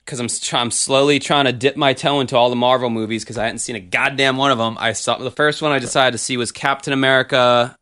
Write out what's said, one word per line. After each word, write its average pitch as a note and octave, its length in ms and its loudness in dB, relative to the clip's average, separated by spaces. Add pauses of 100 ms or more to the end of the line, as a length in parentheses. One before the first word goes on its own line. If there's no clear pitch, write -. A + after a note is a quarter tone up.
'cause C3+ 120 -10
I'm A#2+ 80 -4
s-, - 140 -4
try-, - 200 -2
I'm A#2+ 100 -2
slowly C#3 480 2
trying C#3+ 260 2
to B2+ 80 2
dip B2+ 240 0
my C#3 160 2
toe C#3+ 280 0
into B2+ 160 0
all A#2+ 120 4
the B2 80 -2
Marvel B2 340 2
movies A2 340 -4
'cause A2+ 120 -12
I A2 80 -4
hadn't A2+ 140 -6
seen A#2+ 180 -8
a G2+ 40 -10
goddamn C3 560 0
one C#3 140 2
of B2 100 2
'em. A2+ 180 -2
I A2+ 140 -2
saw, - 260 -2
the B2 120 -8
first D3+ 300 0
one D#3 120 0
I C#3 60 2
decided B2+ 340 0
to A2+ 60 -6
see C3 180 -4
was A#2 160 -4
Captain C#3 400 -2
America, C3 880 2